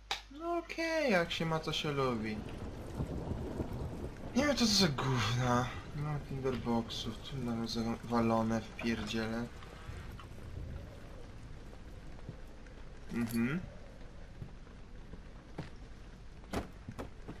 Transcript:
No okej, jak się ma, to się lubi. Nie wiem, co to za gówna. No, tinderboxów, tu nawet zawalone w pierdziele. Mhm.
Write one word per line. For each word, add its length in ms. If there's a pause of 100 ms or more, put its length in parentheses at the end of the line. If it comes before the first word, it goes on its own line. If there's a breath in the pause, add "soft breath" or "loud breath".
(300)
No 280
okej, 540
jak 200
się 140
ma, 120
to 140
się 200
lubi. 440 (2000)
Nie 100
wiem, 100
co 80
to 60
za 180
gówna. 800 (280 loud breath)
No, 220 (100)
tinderboxów, 920
tu 180
nawet 340
zawalone 880
w 160
pierdziele. 720 (3750 loud breath)
Mhm. 480 (3750)